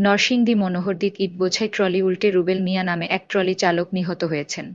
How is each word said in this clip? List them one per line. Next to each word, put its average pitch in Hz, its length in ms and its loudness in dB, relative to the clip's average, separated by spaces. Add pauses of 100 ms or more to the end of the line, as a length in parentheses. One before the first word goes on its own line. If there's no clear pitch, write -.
নরসিংদী 214 540 4
মনোহরদীত 190 640 -2
ইট 190 180 -2
বোঝাই 185 320 -2
ট্রলি 190 340 0
উল্টে 190 280 2
রুবেল 185 320 2
মিয়া 185 220 0
নামে 170 260 -2
এক 190 180 -2
ট্রলি 185 260 0
চালক 175 380 0
নিহত 180 320 -2
হয়েছেন। 151 500 -4